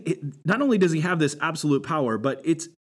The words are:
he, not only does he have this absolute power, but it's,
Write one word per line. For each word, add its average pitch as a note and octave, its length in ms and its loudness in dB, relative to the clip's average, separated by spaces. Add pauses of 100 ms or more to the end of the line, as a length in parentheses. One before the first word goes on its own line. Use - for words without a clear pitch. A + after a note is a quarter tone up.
he, E3 120 -2 (260)
not G#3 180 0
only B3 180 4
does F3+ 120 4
he D#3 100 0
have F3+ 180 -2
this D3 200 2
absolute D3+ 440 0
power, C3+ 340 -2
but C3 260 -2
it's, D#3 240 -2 (200)